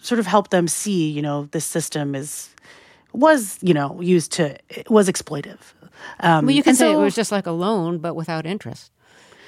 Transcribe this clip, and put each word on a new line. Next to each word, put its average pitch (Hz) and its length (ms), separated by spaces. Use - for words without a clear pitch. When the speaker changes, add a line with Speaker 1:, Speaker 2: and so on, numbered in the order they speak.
Speaker 1:
sort 240 180
of 202 60
helped 196 260
them 175 160
see, 170 420
you 147 120
know, 147 300
this 160 140
system 147 500
is, - 380
was, 262 480
you 180 120
know, 147 280
used 175 320
to, 151 240
it - 200
was 208 180
exploitive. - 520
Um, 165 260
Speaker 2:
Well, 277 100
you 285 80
could - 80
Speaker 1:
and 254 60
Speaker 2:
say 320 140
it 302 40
Speaker 1:
so 302 80
Speaker 2:
was - 120
just 220 160
like 196 140
a 170 60
loan, 175 480
but 160 160
without 160 300
interest. - 460